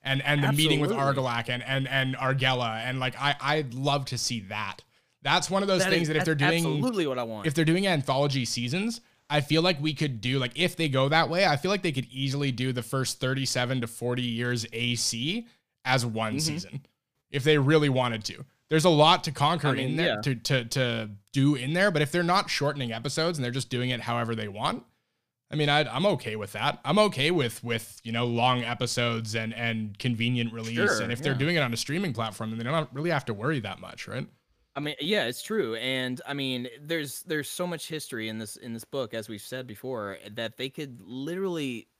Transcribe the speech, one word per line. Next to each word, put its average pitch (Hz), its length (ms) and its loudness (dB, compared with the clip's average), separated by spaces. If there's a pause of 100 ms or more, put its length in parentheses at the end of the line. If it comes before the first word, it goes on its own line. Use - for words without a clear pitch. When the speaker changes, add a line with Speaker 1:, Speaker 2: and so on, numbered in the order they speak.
Speaker 1:
And, 135 220 0
and 143 180 2
the 139 120 2
meeting 151 260 4
with 160 140 2
Speaker 2:
Absolutely. 139 300 2
Speaker 1:
Argilac 117 260 -2
and, 123 120 0
and, 135 260 0
and 131 280 2
Argella. 131 640 2
And, 127 240 -4
like, 127 200 -2
I, 143 200 2
I'd 143 320 0
love 139 320 0
to 120 120 -6
see 117 300 -2
that. 104 300 -6 (460)
That's 160 260 2
one 190 120 2
of 196 60 0
those 190 160 2
Speaker 2:
That 185 80 0
Speaker 1:
things 170 120 2
Speaker 2:
is, 151 40 0
Speaker 1:
that 156 80 0
if 170 100 2
Speaker 2:
that's 156 140 2
Speaker 1:
they're 175 100 4
doing, 165 160 2
Speaker 2:
absolutely 156 400 0
what 127 140 -2
I 120 40 -4
want. 110 220 -6
Speaker 1:
if 151 80 0
they're 160 120 4
doing 180 200 4
anthology 139 600 2
seasons, 170 560 -2 (280)
I 151 120 2
feel 151 200 2
like 175 200 2
we 156 120 0
could 135 280 -2
do, 131 180 0
like, 123 160 -2
if 175 220 0
they 165 100 0
go 135 220 2
that 156 200 4
way, 180 160 4
I 147 120 4
feel 180 120 0
like 196 120 0
they 170 100 0
could 131 180 -4
easily 135 440 -2
do 123 180 -2
the 123 100 -2
first 131 380 -2
thirty-seven 131 640 0
to 117 60 -4
forty 123 360 -4
years 120 480 -2
A 120 240 0
C 160 520 -4 (360)
as 127 220 2
one 110 260 -2
Speaker 2:
Mm-hmm. 135 80 -2
Speaker 1:
season 156 460 -6 (440)
if 135 140 -4
they 151 140 8
really 147 320 6
wanted 123 340 0
to. - 220 -10 (240)
There's 156 160 4
a 185 40 10
lot 160 340 8
to 160 80 -4
conquer 147 380 2
Speaker 2:
I - 40 2
mean, 135 180 -2
Speaker 1:
in 156 40 0
there, 175 200 2
Speaker 2:
yeah. 107 60 -6
Speaker 1:
to, 131 140 0
to, 120 300 0
to 117 440 -2 (240)
do 139 220 6
in 127 180 -4
there, 202 160 4
but 160 140 2
if 139 80 0
they're 175 120 4
not 185 260 4
shortening 143 420 0
episodes 147 460 -2
and 135 80 -2
they're 120 60 -2
just 123 180 -4
doing 123 200 0
it 123 120 0
however 117 340 0
they 107 120 -6
want, 123 360 -2 (680)
I 143 40 -8
mean, 147 140 2
I'd, 147 180 4
I'm 135 180 -2
okay 135 300 0
with 104 180 -8
that. 127 320 -2
I'm 165 140 4
okay 165 320 2
with, 135 320 0
with, 117 400 -4
you 113 80 -8
know, 117 160 0
long 123 360 4
episodes 117 720 -2
and, 113 200 -2
and 110 420 -2
convenient 117 560 0
release, 113 220 -6
Speaker 2:
Sure, 117 260 2
Speaker 1:
and - 100 -2
if 120 120 -4
they're 143 100 0
Speaker 2:
yeah. 127 60 -2
Speaker 1:
doing 160 160 2
it 151 80 4
on 120 100 0
a 113 40 -4
streaming 160 360 -2
platform, 110 380 -4
then 113 80 -6
they 117 40 -6
don't 151 300 0
really 151 160 -4
have 151 160 0
to 117 80 -2
worry 127 280 -2
that 95 200 -8
much, - 260 -14
right? 120 200 -8 (480)
Speaker 2:
I 143 60 -6
mean, 147 200 -6
yeah, 175 240 0
it's 123 160 -4
true, 156 360 -2
and, 127 500 -2
I 143 80 -6
mean, 127 320 -4 (120)
there's, 147 440 -6
there's 151 260 -4
so - 160 -4
much 170 220 -6
history 120 420 -6
in 110 80 -6
this, 110 200 -8
in 120 160 -12
this 113 120 -10
book, 123 300 -6
as 110 120 -6
we've 107 140 -10
said 127 240 -10
before, 107 540 -8 (160)
that 113 220 -6
they 131 120 -6
could 135 340 -12
literally 143 840 -6 (120)